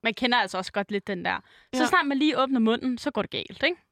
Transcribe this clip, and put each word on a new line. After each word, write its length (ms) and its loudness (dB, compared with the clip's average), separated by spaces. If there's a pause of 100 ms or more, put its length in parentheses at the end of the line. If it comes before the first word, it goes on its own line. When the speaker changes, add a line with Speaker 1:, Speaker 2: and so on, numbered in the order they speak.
Speaker 1:
Man 120 0
kender 240 0
altså 200 -2
også 140 -8
godt 180 -4
lidt 160 -4
den 180 -6
der. 120 -2 (380)
Så 80 2
Speaker 2:
Ja. 40 4
Speaker 1:
snart 200 4
man 120 0
lige 240 2
åbner 180 2
munden, 380 2
så 120 -4
går 120 -2
det 80 -6
galt, 320 -8
ikke? 140 0 (160)